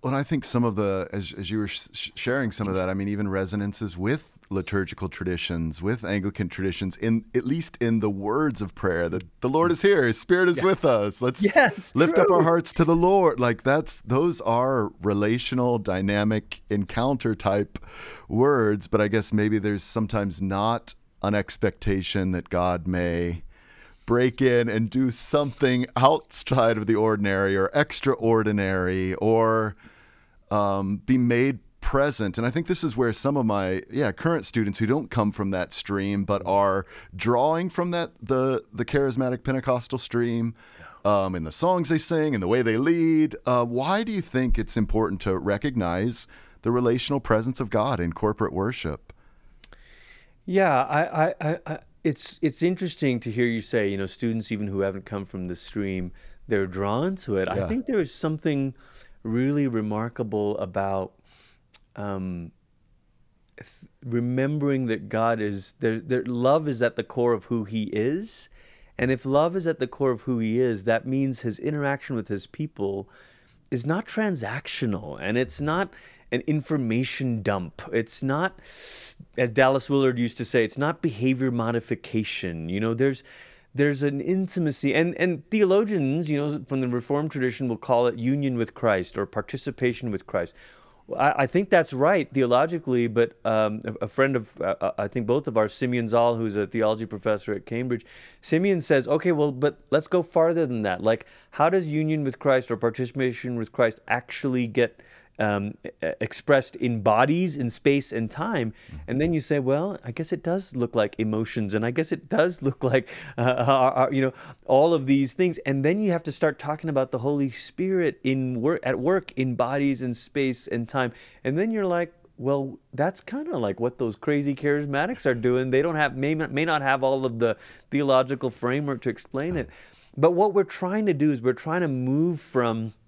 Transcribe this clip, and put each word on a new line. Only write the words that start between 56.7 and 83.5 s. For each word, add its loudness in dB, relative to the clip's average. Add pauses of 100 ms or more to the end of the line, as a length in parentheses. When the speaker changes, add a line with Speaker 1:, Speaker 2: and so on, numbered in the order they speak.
Speaker 2:
to -4
it. 0
I -2
Speaker 1:
Yeah. -2
Speaker 2:
think -4
there 0
is -4
something -2 (480)
really 0
remarkable -2
about, -4 (840)
um, -8 (1080)
th-, -20 (360)
remembering 0
that -4
God 0
is, -6
there, 0
there, -2
love 2
is -2
at 0
the -2
core 0
of -4
who -2
he -4
is. -4 (480)
And 0
if -2
love 2
is -2
at 0
the 0
core 0
of -4
who -2
he 0
is, 0
that 0
means -2
his -6
interaction -4
with -6
his -6
people -6 (600)
is -4
not -2
transactional, -4
and 0
it's -2
not 0 (400)
an 0
information 0
dump. -4 (100)
It's -4
not, -2 (800)
as 2
Dallas 4
Willard 4
used -2
to -4
say, 2
it's -6
not -2
behavior 0
modification. -4
You -2
know, 0
there's, 0 (520)